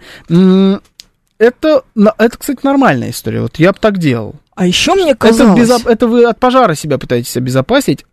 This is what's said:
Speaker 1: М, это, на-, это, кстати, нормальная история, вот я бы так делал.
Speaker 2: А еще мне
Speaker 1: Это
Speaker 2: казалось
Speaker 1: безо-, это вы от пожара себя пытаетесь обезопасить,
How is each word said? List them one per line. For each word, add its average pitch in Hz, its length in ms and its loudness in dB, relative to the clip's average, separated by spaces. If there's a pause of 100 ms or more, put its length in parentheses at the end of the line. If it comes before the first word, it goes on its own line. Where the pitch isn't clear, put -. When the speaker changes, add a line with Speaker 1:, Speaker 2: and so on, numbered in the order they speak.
(300)
Speaker 1:
М, 190 520 2 (560)
это, 269 460 0 (120)
на-, 208 220 2
это, 226 200 -2
кстати, - 260 -8
нормальная 214 480 0
история, 113 300 -6
вот 117 180 -8
я 175 120 4
бы 196 80 -6
так 208 180 -2
делал. 120 380 -4 (220)
Speaker 2:
А 190 80 -2
еще 185 300 0
мне 370 160 0
Speaker 1:
Это 240 60 0
Speaker 2:
казалось 226 420 2
Speaker 1:
безо-, 240 260 0
это 240 220 0
вы 233 160 2
от 233 160 0
пожара 247 360 2
себя 139 220 -6
пытаетесь - 380 -6
обезопасить, 131 760 -2